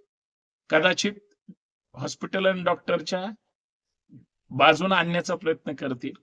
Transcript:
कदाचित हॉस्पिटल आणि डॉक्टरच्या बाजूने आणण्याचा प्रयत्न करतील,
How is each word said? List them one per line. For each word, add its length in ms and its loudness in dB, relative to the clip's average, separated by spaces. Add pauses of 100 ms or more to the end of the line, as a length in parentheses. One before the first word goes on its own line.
(680)
कदाचित 440 2 (800)
हॉस्पिटल 520 -6
आणि 180 2
डॉक्टरच्या 640 -2 (1200)
बाजूने 460 4
आणण्याचा 400 -2
प्रयत्न 400 -4
करतील, 480 -8